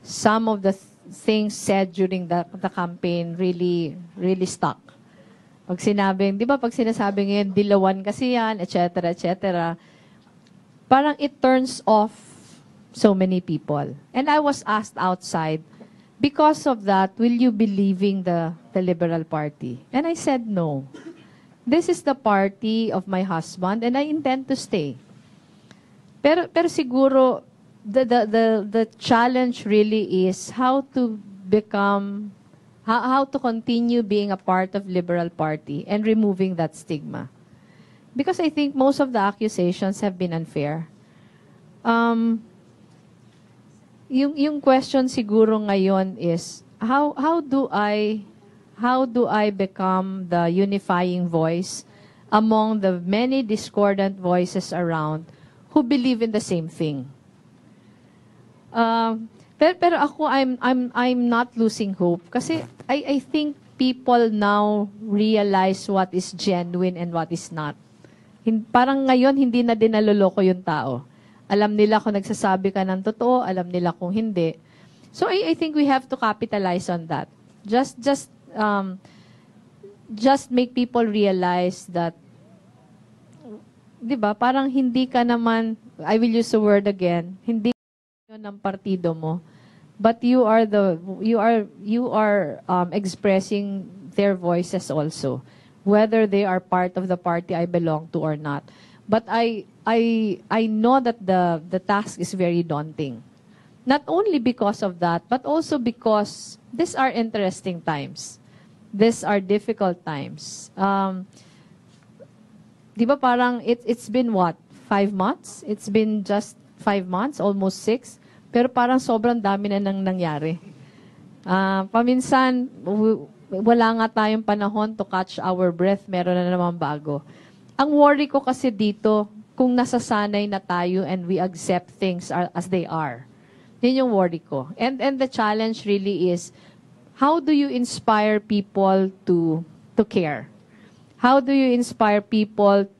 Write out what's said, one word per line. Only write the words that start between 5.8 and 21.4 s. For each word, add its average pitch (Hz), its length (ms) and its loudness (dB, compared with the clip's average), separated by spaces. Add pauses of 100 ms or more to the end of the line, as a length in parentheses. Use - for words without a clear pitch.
di 240 80 -2
ba, 277 100 2
pag 233 160 -4
sinasabi 202 560 -2
ngayon, 202 240 0
"Dilawan 190 480 2
kasi 247 320 -4
yan," 220 240 -2
et 180 140 -8
cetera, 175 420 -2
et - 60 -10
cetera, 175 580 -2 (1120)
parang 285 320 4
it 285 180 -4
turns 262 460 2
off 214 260 4 (800)
so 208 220 4
many 185 260 0
people. 147 540 -4 (180)
And 269 160 -2
I 302 140 4
was 285 240 -2
asked 214 320 -4
outside, 160 640 -2 (580)
"Because 302 460 2
of 233 240 0
that, 190 260 2
will 240 160 2
you 240 220 4
be 214 160 2
leaving 196 560 0
the, 170 260 -2 (220)
the 190 80 0
Liberal 170 420 0
Party?" 147 680 -8
And 277 160 0
I 330 80 -2
said, 254 320 -2
"No. 151 400 -2 (760)